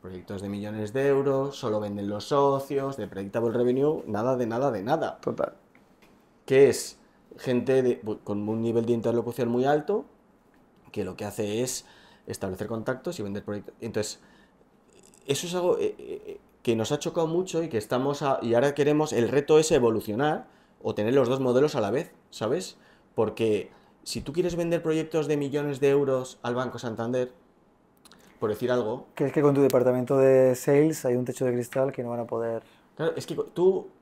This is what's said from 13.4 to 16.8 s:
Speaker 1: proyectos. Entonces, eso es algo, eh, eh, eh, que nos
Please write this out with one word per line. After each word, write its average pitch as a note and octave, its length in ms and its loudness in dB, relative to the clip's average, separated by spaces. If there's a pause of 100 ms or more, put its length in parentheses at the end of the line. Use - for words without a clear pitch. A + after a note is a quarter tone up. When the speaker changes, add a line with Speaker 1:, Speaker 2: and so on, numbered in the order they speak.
Speaker 1:
proyectos. G#2 360 -10
Entonces, G#2+ 420 -6 (1040)
eso C#3 200 -2
es F3 80 -8
algo, F3+ 240 0
eh, - 200 -2
eh, - 280 -12
eh, - 140 -16 (220)
que A2+ 140 2
nos A2 160 -2